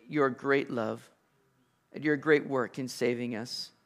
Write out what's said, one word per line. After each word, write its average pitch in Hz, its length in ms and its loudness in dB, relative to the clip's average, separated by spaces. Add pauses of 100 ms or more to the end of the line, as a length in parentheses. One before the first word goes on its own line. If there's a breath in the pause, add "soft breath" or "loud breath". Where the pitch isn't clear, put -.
your 147 220 2
great 139 420 0
love, 113 320 -4 (920)
at 127 100 -8
your 147 140 2
great 147 280 4
work 127 320 -2
in 131 100 -6
saving 123 460 -2
us. - 360 -10 (160)